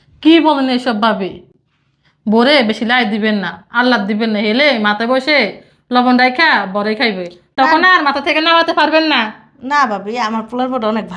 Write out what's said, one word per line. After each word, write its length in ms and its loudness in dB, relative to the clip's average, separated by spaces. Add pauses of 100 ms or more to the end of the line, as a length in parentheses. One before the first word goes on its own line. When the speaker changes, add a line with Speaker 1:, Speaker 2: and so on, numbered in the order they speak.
(240)
Speaker 1:
কি 100 6 (120)
বলেন 220 0 (100)
এসব 280 -2
ভাবি? 260 -2 (960)
বোরে 300 2 (140)
বেশি 160 -4
লাই 180 0 (100)
দিবেন 300 0
না, 80 -6 (260)
আহ্লাদ 320 2
দিবেন 240 -2
না, 140 -2
হেলে 200 2 (180)
মাথায় 260 -2
বসে 260 0 (560)
লবণ 280 2
রাইখা 280 2 (240)
বরে 260 -2
খাইবে, 260 -4 (320)
তখন 260 2
Speaker 2:
না। 120 4
Speaker 1:
আর 120 2
মাথা 200 -2
থেকে 200 0
নামাতে 320 2
পারবেন 340 2
না। 80 0 (500)
Speaker 2:
না 80 0 (120)
ভাবি, 220 -6 (140)
আমার 220 -4
পোলার 220 -4
বউটা 220 -4
অনেক 120 -4 (120)